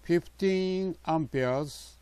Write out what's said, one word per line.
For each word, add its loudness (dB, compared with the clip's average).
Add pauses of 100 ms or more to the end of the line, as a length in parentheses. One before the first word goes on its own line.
fifteen 0 (100)
amperes -2